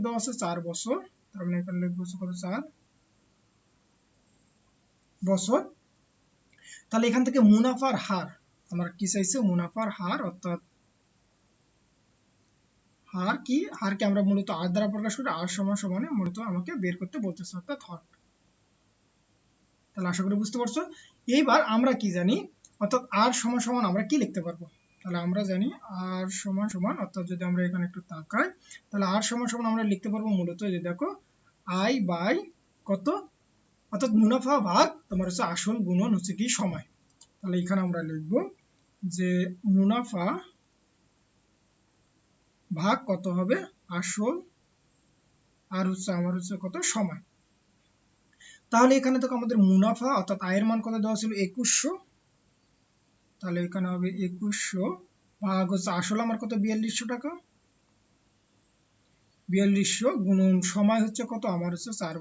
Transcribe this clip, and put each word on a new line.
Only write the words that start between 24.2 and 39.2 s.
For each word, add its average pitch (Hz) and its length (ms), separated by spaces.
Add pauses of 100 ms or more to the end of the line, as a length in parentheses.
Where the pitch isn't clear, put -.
লিখতে - 240
পারবো? 170 180 (360)
তাহলে 175 240
আমরা 185 160 (100)
জানি 190 160 (380)
আর 185 200 (160)
সমান 202 320
সমান, 196 300
অর্থাৎ 185 280
যদি 175 180
আমরা 180 180
এখানে 180 220
একটু 180 120 (100)
তাকাই, 202 360 (420)
তাহলে 202 240
আর 214 160
সমান 240 220
সমান 240 200
আমরা 220 200
লিখতে 202 220
পারবো 220 160 (100)
মূলত 175 280
এই 185 80
যে 165 140
দেখো 175 180 (840)
I 269 40 (160)
by 180 260 (540)
কত? 190 180 (840)
অর্থাৎ 220 180 (100)
মুনাফা 254 340 (140)
ভাগ 202 180 (220)
তোমার 185 200
হচ্ছে 208 240
আসল 208 220 (120)
গুণন 190 280
হচ্ছে 185 240
কি 240 80 (120)
সময়। 165 260 (540)
তাহলে 185 220
এখানে 190 260
আমরা 175 220
লিখব 156 240 (720)
যে 180 260 (460)